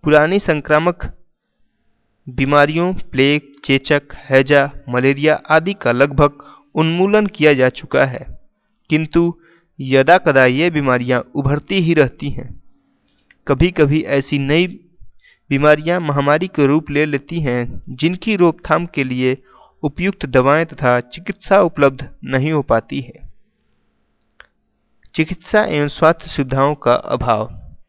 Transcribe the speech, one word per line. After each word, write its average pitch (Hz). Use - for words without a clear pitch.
पुरानी 151
संक्रामक 160
बीमारियों, 147
प्लेग, 143
चेचक, 139
हैजा, 139
मलेरिया 139
आदि 160
का 123
लगभग 143
उन्मूलन 185
किया 151
जा 127
चुका -
है, -
किंतु 165
यदाकदा 135
ये 139
बीमारियां 127
उभरती 143
ही 170
रहती 147
हैं। -
कभी-कभी 156
ऐसी 139
नई 156
बीमारियां 151
महामारी 147
के 147
रूप 151
ले 147
लेती 147
हैं, 123
जिनकी 180
रोकथाम 170
के 147
लिए 127
उपयुक्त 170
दवाएं 135
तथा 123
चिकित्सा -
उपलब्ध 139
नहीं 135
हो 151
पाती 131
है। -
चिकित्सा 175
एवं 147
स्वास्थ्य -
सुविधाओं 139
का 120
अभाव। 113